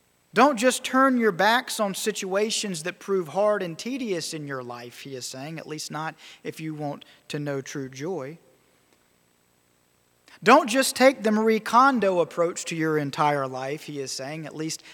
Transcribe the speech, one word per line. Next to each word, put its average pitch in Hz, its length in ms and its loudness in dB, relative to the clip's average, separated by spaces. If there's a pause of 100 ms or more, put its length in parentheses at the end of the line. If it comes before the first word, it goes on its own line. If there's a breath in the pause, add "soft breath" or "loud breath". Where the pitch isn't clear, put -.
(340)
Don't 247 240 6
just 247 260 2
turn 262 320 4
your 220 160 4
backs 220 480 2
on 196 140 -2
situations 196 880 -2
that 175 160 -8
prove 190 300 -2
hard 202 340 0
and 165 160 -6
tedious 220 560 -4
in 151 120 -8
your 135 160 -6
life, 120 380 -14
he 135 160 -12
is 123 80 -10
saying, 147 340 -10
at - 80 -14
least 151 240 -10
not 151 240 -6 (300 loud breath)
if 160 160 -10
you 160 140 -8
want 147 320 -8 (220 loud breath)
to 151 100 -6
know 143 240 -4
true 135 260 -10
joy. 143 480 -10 (2000 loud breath)
Don't 254 260 8
just 254 260 2
take 262 280 4
the 214 80 2
Marie 220 300 4
Kondo 214 600 4
approach 170 460 -2
to 170 100 -6
your 156 220 0
entire 143 480 0
life, 131 380 -8
he 147 140 -10
is 135 140 -8
saying, 151 320 -10
at 143 100 -12
least 156 280 -6 (120)